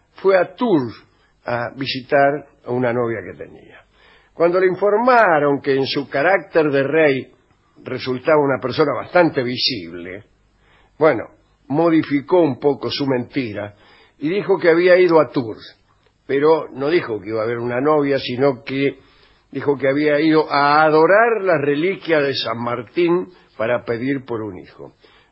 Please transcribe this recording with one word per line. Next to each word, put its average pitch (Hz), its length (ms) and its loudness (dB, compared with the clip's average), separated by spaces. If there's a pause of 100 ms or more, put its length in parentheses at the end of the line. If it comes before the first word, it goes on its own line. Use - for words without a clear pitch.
(160)
fue 190 200 2
a 180 180 -2
Tours 151 400 0 (520)
a 120 280 -4
visitar 139 720 -2 (200)
a - 40 -8
una 123 220 -2
novia 117 260 -2 (120)
que 82 140 -16
tenía. - 360 -20 (540)
Cuando 175 260 0
le 190 60 4
informaron 190 960 2
que 139 120 0
en 135 120 0
su 135 220 -6
carácter 160 640 0
de 139 120 0
rey 139 500 0 (500)
resultaba 127 560 -2
una 139 220 0
persona 135 340 -2
bastante 139 480 0
visible, 95 840 -8 (760)
bueno, 143 260 2 (440)
modificó 156 720 0
un 143 180 0
poco 139 320 -2
su 143 160 -6
mentira 113 680 -6 (440)
y 147 100 -6
dijo 185 300 -2
que 175 120 2
había 175 280 6
ido 170 220 6
a 147 100 0
Tours, - 480 -8 (480)
pero 147 460 2
no 135 160 -6
dijo 135 320 -2
que 98 100 -12
iba 110 120 -4
a 110 40 -4
ver 120 120 -4
una 120 220 -4
novia, 143 380 2
sino 127 460 -2
que 135 340 -4 (520)
dijo 139 280 -2
que 135 100 0
había 147 320 2
ido 156 300 2
a 143 320 4
adorar 185 600 4
las 175 180 2
reliquias 151 640 -2
de 139 100 -2
San 117 240 -6
Martín 143 720 -2 (280)
para 117 280 -2
pedir 127 400 -4
por 117 180 -8
un 101 160 -12
hijo. 71 360 -20 (380)